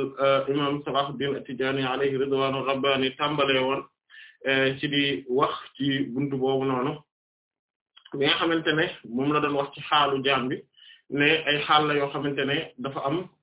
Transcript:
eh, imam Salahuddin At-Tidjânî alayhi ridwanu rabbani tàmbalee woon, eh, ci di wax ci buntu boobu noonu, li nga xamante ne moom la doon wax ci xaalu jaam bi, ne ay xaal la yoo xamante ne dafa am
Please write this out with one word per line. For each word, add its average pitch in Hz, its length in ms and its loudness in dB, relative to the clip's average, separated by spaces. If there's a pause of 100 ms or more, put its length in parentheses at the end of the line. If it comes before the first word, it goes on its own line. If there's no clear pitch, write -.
(180)
eh, 135 300 4
imam 143 360 0
Salahuddin 139 520 -2
At-Tidjânî 135 480 -2
alayhi 135 320 0
ridwanu 135 480 0
rabbani 135 520 2
tàmbalee 143 440 2
woon, 131 240 -2 (600)
eh, 135 340 2
ci 151 80 -2
di 143 400 0
wax 139 240 0 (240)
ci 139 320 0
buntu 135 300 -4
boobu 135 260 0
noonu, 135 320 -2 (1160)
li 139 100 0
nga 156 140 4
xamante 165 340 2
ne 160 140 2 (180)
moom 131 300 0
la 147 60 2
doon 147 160 0
wax 139 180 -2
ci 147 80 -16
xaalu 139 420 2
jaam 127 240 2
bi, 156 80 -4 (540)
ne 151 360 2
ay 147 200 2
xaal 151 200 4
la 147 80 0
yoo 143 140 0
xamante 143 380 -2
ne 151 320 -2
dafa 135 260 -6
am 165 240 -2 (140)